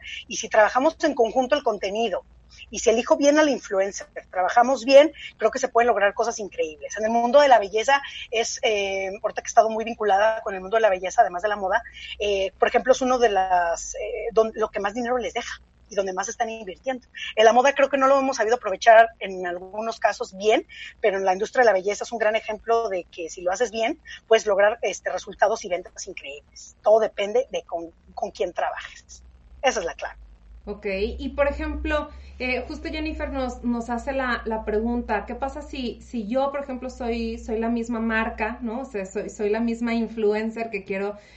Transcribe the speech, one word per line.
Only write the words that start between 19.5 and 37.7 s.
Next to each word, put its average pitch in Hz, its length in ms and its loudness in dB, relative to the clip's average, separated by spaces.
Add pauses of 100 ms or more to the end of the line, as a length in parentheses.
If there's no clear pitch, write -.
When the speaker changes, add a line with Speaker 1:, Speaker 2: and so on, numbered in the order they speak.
Speaker 1:
casos 208 380 -4
bien, 214 300 2 (340)
pero 196 160 2
en 196 80 -4
la 190 80 4
industria 208 300 0
de 240 40 6
la 208 60 8
belleza 196 320 -2
es - 80 -10
un 233 60 -8
gran 214 180 0
ejemplo 220 540 -2
de 185 140 -6
que 165 260 -12
si - 100 -16
lo 175 100 -2
haces 202 200 -2
bien, 226 280 -4 (300)
puedes 220 160 6
lograr, 208 380 2
este, 196 280 -6
resultados 202 540 -2
y 196 60 -12
ventas - 360 -8
increíbles. - 760 -18
Todo 220 180 6
depende 214 500 0
de 180 120 -6
con, 170 300 -10 (220)
con 202 160 -8
quién 180 220 -6
trabajes. - 720 -10 (400)
Esa 247 180 0
es 170 60 -6
la - 80 -8
clave. - 220 -12 (480)
Speaker 2:
Ok, 202 220 -10
y 233 440 -4
por 285 180 0
ejemplo, 302 600 -4 (300)
eh, 247 300 -4
justo 320 200 -10
Jennifer 311 420 -6
nos, 254 340 -6
nos 240 260 -4
hace 240 220 -6
la, 254 320 -4
la 220 200 -6
pregunta, 220 600 -4
¿qué 240 80 -10
pasa 269 260 -8
si, 269 400 -10
si 214 280 -8
yo, 269 240 0
por 285 80 -6
ejemplo, 254 280 -10
soy, 233 480 -6
soy 226 220 -6
la 226 100 -2
misma 233 300 -4